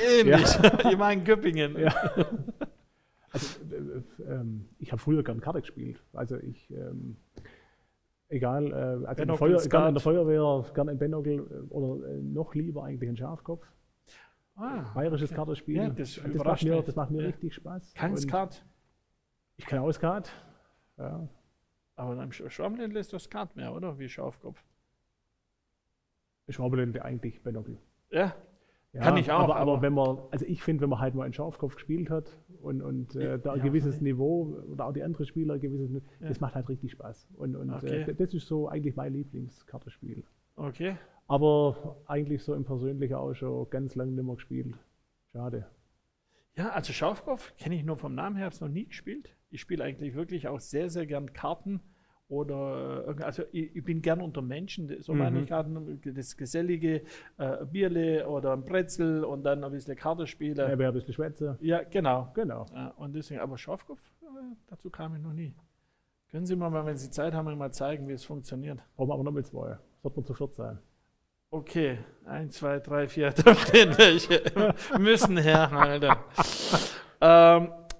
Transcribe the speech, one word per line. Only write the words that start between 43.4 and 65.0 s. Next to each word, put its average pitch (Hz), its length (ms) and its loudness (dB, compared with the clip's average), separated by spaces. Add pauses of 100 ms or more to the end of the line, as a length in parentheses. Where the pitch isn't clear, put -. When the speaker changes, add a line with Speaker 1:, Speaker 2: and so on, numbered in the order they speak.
Speaker 1:
ganz 131 260 -6
lang 127 180 -4
nicht 131 120 -4
mehr 123 100 -6
gespielt. 127 400 -10 (560)
Schade. 120 360 -10 (880)
Speaker 2:
Ja, 208 160 -6
also - 200 -6
Schafkopf 196 640 -4
kenn - 160 -8
ich 160 140 -4
nur 156 100 -4
vom 135 180 -10
Namen 175 220 -6
her, 196 120 -4
hab's - 120 -12
noch 156 80 -8
nie 165 200 -6
gespielt. - 460 -14 (180)
Ich 151 100 -14
spiel 170 200 -6
eigentlich 139 340 -8
wirklich 160 340 -6
auch 139 100 -6
sehr, 160 300 -4
sehr 165 160 -6
gern 143 260 -6
Karten 175 480 -6 (480)
oder, 139 760 -6
äh, - 40 -8
irgend-, 147 160 -8
also - 200 -6 (100)
ich, 160 220 -6
ich 160 80 -10
bin 165 180 -2
gern 165 200 0
unter 156 200 -8
Menschen, 151 480 -8
d-, - 120 -10
so 160 120 -6
meine 131 240 2
Speaker 1:
Mhm. 139 60 0
Speaker 2:
ich 143 60 -6
grad, 160 180 -2 (500)
das 135 200 -12
Gesellige, 160 680 -2 (340)
äh, - 280 -4
Bierle 165 640 0
oder 135 260 0
ein 131 120 -2
Brezel 165 600 0
und 139 180 -6
dann 143 200 0
ein 139 80 -8
bisschen 139 260 -8
Karte 160 300 -2
spielen. 147 300 -6
Speaker 1:
Ja, 135 100 2
ein 131 260 2
bisschen 123 200 -4
schwätze. 147 480 -6
Speaker 2:
Ja, 165 220 2
genau. 127 500 0
Speaker 1:
Genau. 117 400 -4
Speaker 2:
Ja, 127 140 -12 (100)
und 143 160 -12
deswegen, 147 280 -10
aber 131 160 -6
Schafkopf, - 440 -12 (200)
äh, 330 40 -20 (420)
dazu 185 220 -16
kam 160 260 -10